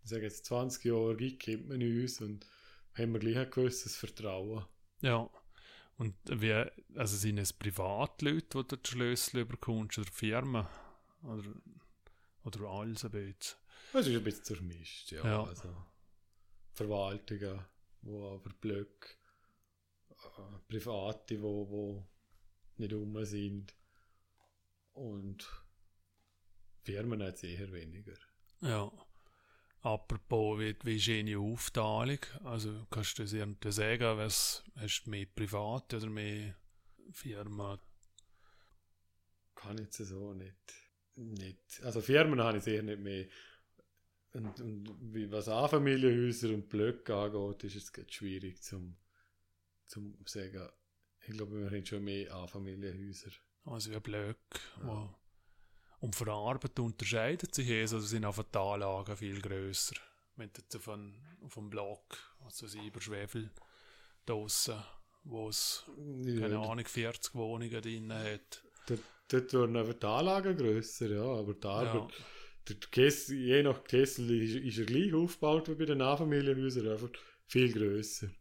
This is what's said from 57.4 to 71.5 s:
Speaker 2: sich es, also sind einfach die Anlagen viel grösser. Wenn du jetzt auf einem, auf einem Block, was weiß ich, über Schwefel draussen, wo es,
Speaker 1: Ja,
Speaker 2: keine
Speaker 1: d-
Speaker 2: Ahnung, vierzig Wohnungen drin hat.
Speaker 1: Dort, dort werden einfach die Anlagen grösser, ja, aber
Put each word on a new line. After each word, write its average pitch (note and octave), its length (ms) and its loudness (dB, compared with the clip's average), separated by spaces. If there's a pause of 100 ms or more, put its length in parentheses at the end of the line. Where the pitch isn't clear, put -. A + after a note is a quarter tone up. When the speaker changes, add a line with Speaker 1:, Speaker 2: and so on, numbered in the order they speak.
Speaker 2:
sich B2 140 2
es, A2 240 2
also A2 140 0
sind G#2+ 180 0
einfach G#2 200 -2
die - 120 -4
Anlagen G2 600 0
viel G2 240 -6
grösser. F#2+ 540 -2 (400)
Wenn G#2+ 140 -10
du - 120 -18
jetzt - 140 -14
auf A2 120 -10
einem, G#2 260 -10 (280)
auf - 160 -14
einem G#2 100 -8
Block, G#2 480 -6 (220)
was B2 240 -14
weiß G#2 140 -12
ich, G#2 100 -10
über G#2 160 -10
Schwefel G#2 480 -6 (760)
draussen, G#2+ 580 0 (420)
wo A2+ 260 -6
es, - 340 -2 (380)
Speaker 1:
Ja, A#2+ 180 2
Speaker 2:
keine G#2+ 140 2
Speaker 1:
d- - 20 2
Speaker 2:
Ahnung, A2 300 -2
vierzig - 480 -4
Wohnungen A#2 480 -2
drin A2+ 320 -6
hat. G#2+ 500 -6 (220)
Speaker 1:
Dort, A#2 160 0 (260)
dort B2+ 240 4
werden A#2+ 240 6
einfach A2+ 160 2
die A2+ 140 -4
Anlagen F#3 500 4
grösser, A2+ 540 2
ja, G#2 120 2
aber A2 300 0